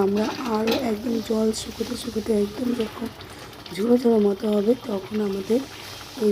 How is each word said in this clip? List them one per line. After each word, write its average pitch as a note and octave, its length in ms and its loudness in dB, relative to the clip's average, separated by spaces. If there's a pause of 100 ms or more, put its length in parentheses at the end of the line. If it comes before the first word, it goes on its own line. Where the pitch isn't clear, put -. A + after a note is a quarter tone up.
আমরা G3+ 200 2 (320)
আরও A3 180 2 (160)
একদম A3+ 240 -2 (140)
জল A3 200 2 (120)
শুকোতে - 420 -6
শুকোতে A3 280 -4 (120)
একদম G#3 260 -2 (120)
যখন - 280 -4 (640)
ঝুড়ো A3 280 4
ঝুড়ো A#3 240 6
মতো G3+ 280 2
হবে, G#3 180 4 (140)
তখন G3+ 300 -4 (120)
আমাদের G3 320 0 (640)
এই G#3+ 80 6